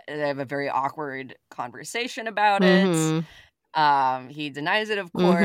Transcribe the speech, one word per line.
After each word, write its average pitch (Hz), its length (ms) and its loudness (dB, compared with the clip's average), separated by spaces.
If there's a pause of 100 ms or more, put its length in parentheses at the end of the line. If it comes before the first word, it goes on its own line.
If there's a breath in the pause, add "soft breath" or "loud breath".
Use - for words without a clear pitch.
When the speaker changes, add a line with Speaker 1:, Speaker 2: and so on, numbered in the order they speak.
Speaker 1:
they 147 200 -4
have 139 120 -4
a 139 60 -4
very 139 240 -6
awkward 131 680 -6 (160)
conversation 220 760 -8
about 208 360 2
it. 185 240 6
Speaker 2:
Mm-hmm. 160 960 -2
Speaker 1:
Um, 131 480 2
he 147 200 -8
denies 180 400 -2
it, 214 80 -2
of 180 160 -8
course. 180 320 4